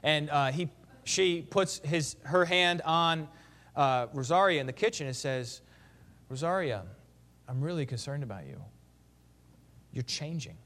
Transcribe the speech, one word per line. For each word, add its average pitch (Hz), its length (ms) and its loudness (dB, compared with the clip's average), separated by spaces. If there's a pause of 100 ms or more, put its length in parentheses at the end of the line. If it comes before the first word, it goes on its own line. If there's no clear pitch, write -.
And, 151 260 2
uh, 139 240 2
he, 165 160 -4 (360)
she 180 360 2
puts - 380 0
his, 151 460 -2
her 180 200 4
hand 175 400 4
on, 165 420 2 (480)
uh, 131 380 2
Rosaria 156 480 4
in 123 60 -4
the 127 60 -6
kitchen 208 340 0
and 131 100 -6
says, 127 460 -4 (640)
"Rosaria, 139 540 -2 (680)
I'm 131 140 -4
really 156 240 -2
concerned 139 360 -6
about 95 240 -10
you. - 140 -14 (1300)
You're 127 100 -6
changing." 151 640 -8